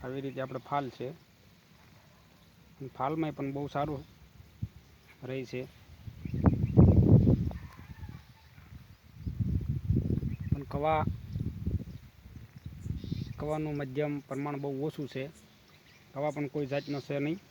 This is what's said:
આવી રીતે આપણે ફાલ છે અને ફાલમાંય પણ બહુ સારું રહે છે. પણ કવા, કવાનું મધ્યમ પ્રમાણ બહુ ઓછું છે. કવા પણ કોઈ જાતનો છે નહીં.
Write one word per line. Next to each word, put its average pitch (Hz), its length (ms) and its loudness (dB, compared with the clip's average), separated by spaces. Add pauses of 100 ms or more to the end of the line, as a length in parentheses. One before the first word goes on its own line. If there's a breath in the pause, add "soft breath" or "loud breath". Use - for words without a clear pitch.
આવી 131 200 -8
રીતે 135 180 -8
આપણે 131 260 -6
ફાલ 143 180 -2 (120)
છે 127 100 -6 (1700)
અને 135 200 -10
ફાલમાંય 151 400 -2
પણ 139 180 -4
બહુ 143 180 -6
સારું 147 300 -2 (1200)
રહે 127 80 -6 (160)
છે. 127 100 -6 (4000)
પણ 143 220 0
કવા, 151 300 2 (2250)
કવાનું 151 420 -4
મધ્યમ 147 340 -2 (140)
પ્રમાણ 139 360 -4
બહુ 143 60 -4 (180)
ઓછું 151 260 -6
છે. 131 100 -6 (880)
કવા 143 220 -4
પણ 147 180 -4
કોઈ 143 180 -2
જાતનો 143 260 -4 (100)
છે 143 120 -4
નહીં. 156 200 -2 (120)